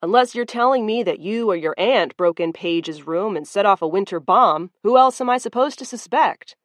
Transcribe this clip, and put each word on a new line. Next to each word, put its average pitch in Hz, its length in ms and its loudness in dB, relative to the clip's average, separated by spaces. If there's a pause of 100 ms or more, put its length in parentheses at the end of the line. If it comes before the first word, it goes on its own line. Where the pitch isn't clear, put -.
Unless 240 300 2
you're 240 120 -4
telling 240 420 0
me 226 160 -2
that 175 160 -2
you 214 320 -4
or 180 40 0
your 160 220 -4
aunt 190 400 0
broke 175 220 0
in 165 140 -2
Paige's 165 520 -6
room 175 320 -4
and 151 100 -8
set 202 200 0
off 196 160 2
a 160 40 -2
winter 185 320 -2
bomb, 175 520 2 (100)
who 240 160 2
else 262 240 4
am 247 80 -4
I 247 80 2
supposed 254 400 -2
to 262 80 -14
suspect? - 800 -2